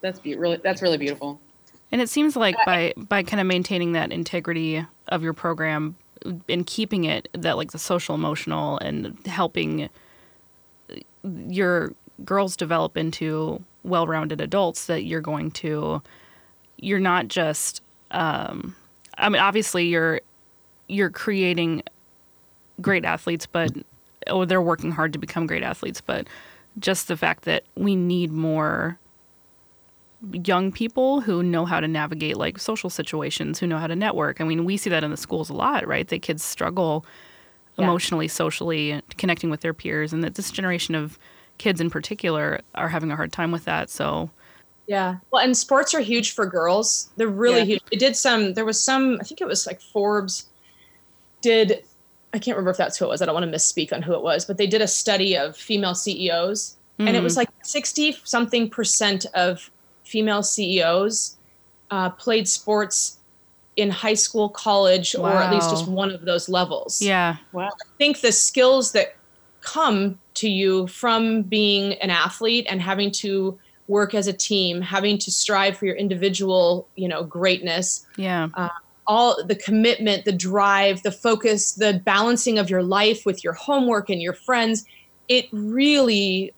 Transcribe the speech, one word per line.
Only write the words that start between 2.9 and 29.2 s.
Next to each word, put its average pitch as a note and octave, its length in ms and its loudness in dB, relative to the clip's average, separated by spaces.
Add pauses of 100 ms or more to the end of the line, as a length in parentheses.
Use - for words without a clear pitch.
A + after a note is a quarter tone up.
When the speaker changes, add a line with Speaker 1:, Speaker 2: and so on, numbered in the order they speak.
Speaker 2:
by G3+ 260 0
kind G3+ 160 -2
of F#3 80 2
maintaining F3+ 460 0
that D#3+ 180 -2
integrity E3 760 -4 (220)
of E3+ 160 -2
your E3 100 -2
program D#3 640 -2 (540)
and F3 180 -2
keeping G#3 380 -2
it, - 280 -4
that, E3+ 220 -2
like, D3+ 160 -4
the D#3+ 80 -12
social F3 340 -4
emotional D3+ 680 -4
and - 460 -8
helping E3 640 -4 (1300)
your F3+ 680 -2 (320)
girls F#3+ 320 0
develop D#3+ 400 0
into D#3+ 640 -4 (200)
well-rounded D#3+ 580 -2
adults, E3 440 -2
that D#3+ 180 -2
you're D#3+ 180 -4
going D#3 300 -6
to, D#3 500 -4 (760)
you're G3 220 -2
not F3+ 280 2
just, - 540 -4 (300)
um, - 640 -4 (420)
I G#3 120 2
mean, F#3 120 2
obviously G3 460 2
you're, E3 340 0 (680)
you're G3 220 0
creating F3 720 0 (1000)
great F#3 240 2
athletes, E3 400 -2
but, E3 260 0 (560)
oh, F#3 180 2
they're F#3 160 2
working E3+ 300 0
hard D#3 200 0
to D3+ 80 -6
become E3 280 -4
great D#3+ 160 -2
athletes, - 360 -6
but - 280 -6 (520)
just F#3+ 300 -2
the E3 80 -2
fact E3 260 -2
that - 200 -2 (120)
we G3 180 0
need F3 380 0
more D#3+ 680 -2 (1300)